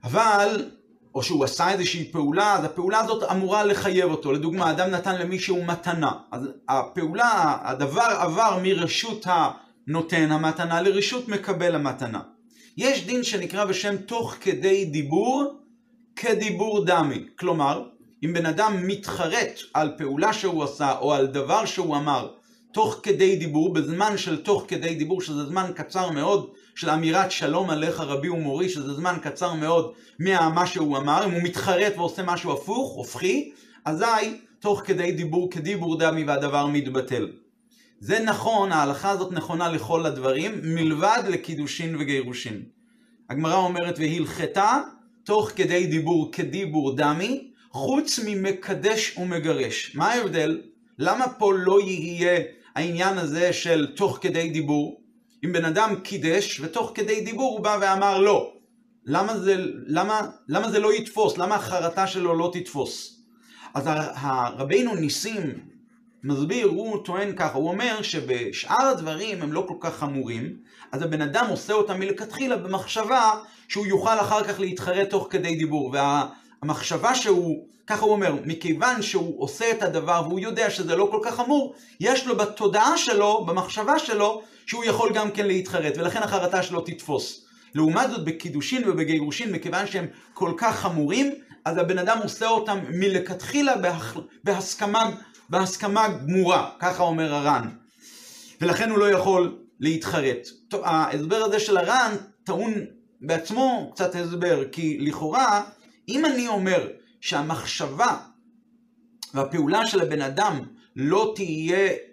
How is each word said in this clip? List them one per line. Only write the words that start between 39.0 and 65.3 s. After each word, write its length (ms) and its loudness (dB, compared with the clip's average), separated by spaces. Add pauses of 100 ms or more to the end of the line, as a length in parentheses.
הזאת 220 -2
נכונה 360 -2
לכל 380 0
הדברים, 560 -2
מלבד 680 2
לקידושין 680 -4
וגירושין. 640 -4 (680)
הגמרא 260 0
אומרת, 420 0
"והלכתה 840 0 (440)
תוך 320 2
כדי 300 2
דיבור 460 2
כדיבור 640 -2
דמי, 540 0 (200)
חוץ 560 0
ממקדש 920 -2
ומגרש". 760 -2
מה 160 2
ההבדל? 500 0 (380)
למה 300 2
פה 260 2
לא 260 6
יהיה 600 0 (340)
העניין 440 0
הזה 340 0
של 440 0
תוך 240 0
כדי 300 0
דיבור? 480 0 (460)
אם 80 -2
בן 120 2
אדם 380 2
קידש 580 -2
ותוך 340 -4
כדי 260 -2
דיבור 320 -2
הוא 80 -6
בא 200 0
ואמר 380 2
לא, 340 4 (520)
למה 340 0
זה, 180 4 (300)
למה, 340 0 (280)
למה 220 0
זה 80 2
לא 160 4
יתפוס? 440 0
למה 160 0
החרטה 520 0
שלו 280 0
לא 180 0
תתפוס? 680 -8 (520)
אז 120 -2
ה-, 280 -2
הרבינו 800 0
ניסים 640 -4 (640)